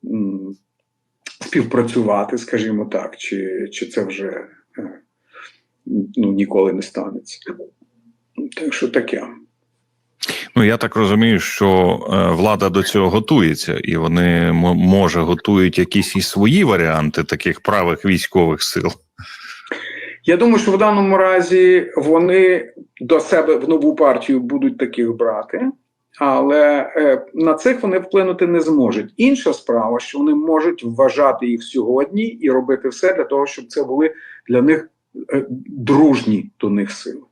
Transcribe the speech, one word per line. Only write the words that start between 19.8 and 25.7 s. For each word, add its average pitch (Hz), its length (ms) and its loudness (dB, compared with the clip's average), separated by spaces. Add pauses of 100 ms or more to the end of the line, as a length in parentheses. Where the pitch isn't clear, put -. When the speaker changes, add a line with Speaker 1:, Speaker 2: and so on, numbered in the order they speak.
Speaker 1:
Я 175 120 4
думаю, 226 220 4
що 202 140 0
в 190 60 2
даному 202 380 2
разі 185 800 4
вони 180 760 2 (280)
до 147 200 2
себе 156 360 2
в 131 120 -4
нову 151 260 2
партію 131 460 2
будуть 131 380 -2
таких 117 340 -2
брати. 117 580 -4 (480)